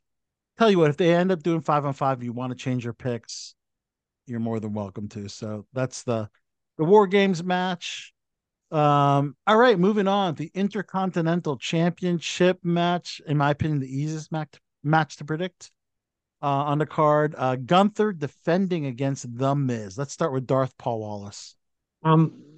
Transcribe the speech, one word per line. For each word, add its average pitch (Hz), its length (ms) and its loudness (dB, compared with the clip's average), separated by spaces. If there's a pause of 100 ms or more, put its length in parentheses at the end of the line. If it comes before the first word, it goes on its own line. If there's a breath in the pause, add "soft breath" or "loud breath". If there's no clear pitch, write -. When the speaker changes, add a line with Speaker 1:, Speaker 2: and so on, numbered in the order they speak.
(580)
Speaker 1:
tell 226 120 6
you 190 80 6
what, 151 120 6
if 139 80 -4
they 170 160 4
end 180 180 2
up 156 100 -4
doing 165 200 0
five 147 240 0
on 139 80 -4
five, 135 280 -2
you 120 120 -8
wanna 127 200 -6
change 127 300 -4
your 117 80 -6
picks, - 640 -10 (720)
you're 117 140 -8
more 113 200 -4
than 107 140 -8
welcome 104 340 -10
to. 101 200 -12
So 107 440 -12
that's 127 300 -6
the, 113 260 -4 (480)
the 160 80 -2
War 202 220 6
Games 190 360 2
match. 180 720 -6 (580)
Um, 143 680 2 (100)
all 214 100 4
right, 233 220 6
moving 196 280 2
on. 190 280 0
The 151 200 -8
Intercontinental 175 1000 -2
Championship 175 1080 0
match, 175 640 -2
in 147 120 0
my 143 140 2
opinion, 147 280 -2
the 131 80 -6
easiest 151 420 -6
match, 156 300 -10 (240)
match 156 320 0
to 151 80 -14
predict. 160 460 -8 (720)
Uh, 147 40 -2
on 147 320 0
the 151 80 0
card, 151 500 2
uh, 131 180 0
Gunther 196 600 2
defending 170 720 -2
against 131 500 -4
The 135 180 0
Miz. 117 440 -4
Let's 139 160 -6
start 165 180 -2
with 131 140 -4
Darth 131 320 0
Paul 117 220 -6
Wallace. 104 540 -12 (480)
Speaker 2:
Um, 160 400 2 (160)